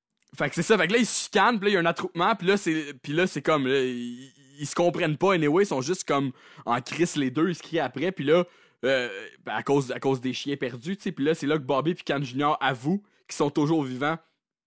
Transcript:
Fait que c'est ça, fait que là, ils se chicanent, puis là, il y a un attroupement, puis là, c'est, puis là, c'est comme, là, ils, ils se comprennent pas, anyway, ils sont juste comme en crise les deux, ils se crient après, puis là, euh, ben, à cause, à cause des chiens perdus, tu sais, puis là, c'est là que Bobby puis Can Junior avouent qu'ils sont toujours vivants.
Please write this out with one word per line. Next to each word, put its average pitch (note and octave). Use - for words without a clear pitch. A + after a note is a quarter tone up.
Fait D3
que -
c'est E3+
ça, G3
fait E3
que G3+
là, A#3
ils A#3+
se -
chicanent, G#3+
puis G3
là, -
il G#3
y -
a -
un E3+
attroupement, F3
puis F3+
là, G3+
c'est, D#3
puis D3
là, E3+
c'est D#3
comme, D3+
là, C3+
ils, B2
ils D3
se -
comprennent E3+
pas, G3
anyway, D#3+
ils G3
sont C#3
juste D#3+
comme C#3
en A#2+
crise D3+
les C3+
deux, D#3
ils E3
se -
crient E3
après, C#3+
puis D3
là, E3
euh, B2+
ben, A2+
à A2
cause, C#3
à B2
cause C3+
des B2+
chiens C#3
perdus, C3
tu -
sais, F#3
puis C3+
là, D#3
c'est C#3+
là D#3
que D3
Bobby C3+
puis -
Can D3
Junior C#3+
avouent C#3
qu'ils -
sont C#3+
toujours D#3
vivants. C3+